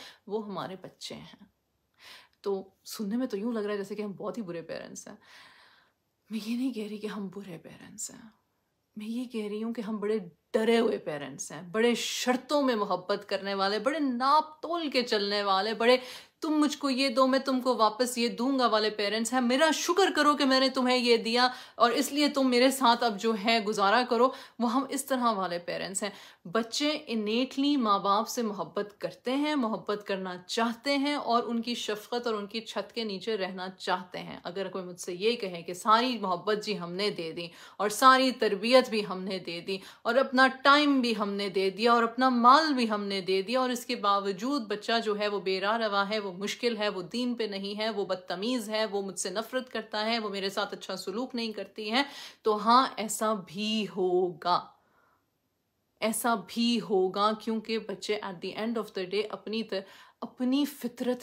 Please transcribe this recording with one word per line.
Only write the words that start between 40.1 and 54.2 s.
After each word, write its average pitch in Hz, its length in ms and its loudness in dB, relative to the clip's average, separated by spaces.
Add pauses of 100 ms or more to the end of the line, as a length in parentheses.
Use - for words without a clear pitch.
अपना 262 280 6
टाइम 277 560 6
भी 233 120 2
हमने 202 360 -2
दे 190 200 2
दिया 226 240 4
और 240 80 6
अपना 247 280 2
माल 262 440 8
भी 247 120 2
हमने 202 360 -2
दे 190 200 0
दिया, 240 180 0
और 254 100 0
इसके 240 260 -4
बावजूद 202 720 0
बच्चा 208 300 -2
जो 208 160 -2
है 208 140 -2
वो 208 120 -4
बेराह 190 360 -2
रवा 208 280 0
है, 208 160 -4
वो 202 140 -8
मुश्किल 208 420 -4
है, 208 120 0
वो 190 160 -6
दीन 240 300 -4
पे 226 140 -4
नहीं 196 280 -8
है, 214 140 -2
वो 202 160 -2
बदतमीज़ 196 640 -4
है, 214 160 0
वो 196 160 -4
मुझसे 190 280 -6
नफरत 226 380 -6
करता 220 320 -6
है, 226 180 0
वो 214 120 -4
मेरे 196 200 -4
साथ 202 220 -4
अच्छा - 240 -10
सलूक 214 380 -6
नहीं 226 180 -4
करती 208 360 -10
है, 254 180 0 (380)
तो 214 120 4
हाँ, 233 420 6
ऐसा 220 360 -2 (140)
भी 214 380 -2
होगा, 180 760 0 (1400)